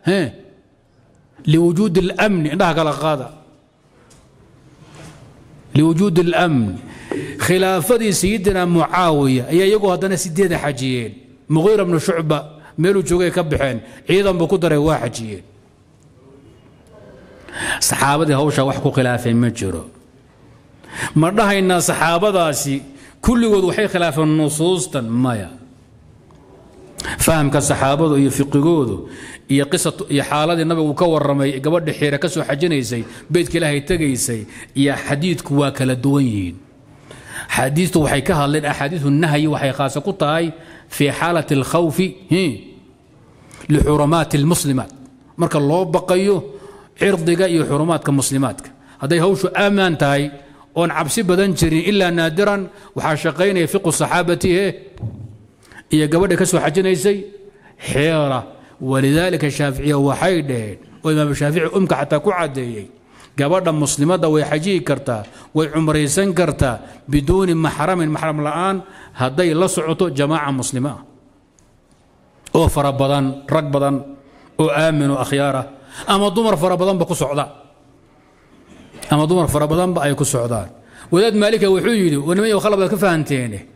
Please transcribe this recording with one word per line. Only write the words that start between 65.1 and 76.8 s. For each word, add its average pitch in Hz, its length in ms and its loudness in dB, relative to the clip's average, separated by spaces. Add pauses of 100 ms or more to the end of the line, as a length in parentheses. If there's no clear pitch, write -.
way 156 160 2
cumraysan 156 640 0
kartaa, 143 460 0 (260)
biduuni 170 480 2
maxramin, 160 560 0
maxram 151 320 -4
la'aan, 175 400 -2 (300)
hadday 147 420 0
la 175 160 2
socoto 160 400 -2
jamaaca 143 400 -2
muslima 131 380 -4 (100)
ah. - 20 -20 (1600)
Oo 160 80 4
fara 143 240 0
badan, 135 560 -2
rag 147 240 -2
badan, 139 240 0 (640)
oo 156 80 2
aamin 147 480 2
oo 131 60 -4
akhyaar 139 340 -2
ah, 127 100 -4 (420)
ama 202 280 2
dumar 220 220 2
fara 180 180 0
badanba 180 320 0